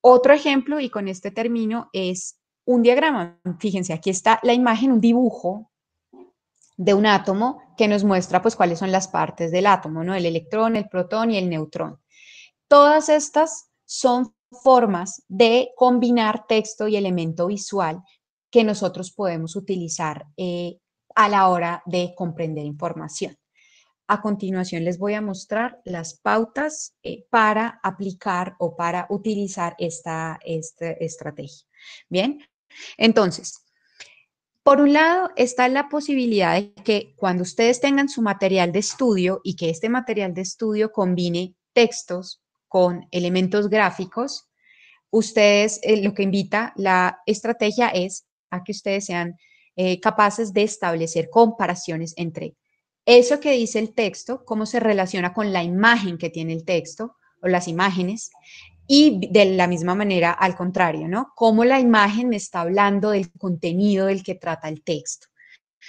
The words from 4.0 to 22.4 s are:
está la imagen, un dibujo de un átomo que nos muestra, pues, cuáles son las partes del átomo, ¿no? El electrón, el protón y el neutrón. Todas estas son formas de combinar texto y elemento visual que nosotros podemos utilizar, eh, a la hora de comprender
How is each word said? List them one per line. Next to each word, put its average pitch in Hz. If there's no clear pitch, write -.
está 202
la 240
imagen, 247
un 233
dibujo 226
de 190
un 208
átomo 202
que 220
nos 208
muestra, 185
pues, 226
cuáles 175
son 190
las 190
partes 165
del 185
átomo, 175
¿no? 185
El 180
electrón, 208
el 208
protón 214
y 220
el 185
neutrón. 156
Todas 294
estas 302
son 247
formas 214
de 233
combinar 240
texto 214
y 214
elemento 175
visual 190
que 233
nosotros 190
podemos 165
utilizar, 170
eh, 175
a 214
la 196
hora 175
de 175
comprender 160